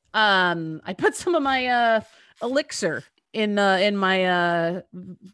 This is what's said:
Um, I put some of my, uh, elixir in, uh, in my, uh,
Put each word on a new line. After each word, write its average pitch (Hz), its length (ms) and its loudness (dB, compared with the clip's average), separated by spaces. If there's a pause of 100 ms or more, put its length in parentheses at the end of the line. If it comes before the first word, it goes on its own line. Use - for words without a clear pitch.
(140)
Um, 180 720 2
I 190 80 -8
put 330 220 0
some 349 200 -2
of 294 80 0
my, 262 240 -2
uh, 233 340 2 (400)
elixir 240 640 -4 (280)
in, 208 280 -2
uh, 196 180 4
in 202 200 2
my, 190 280 2
uh, 175 560 0 (520)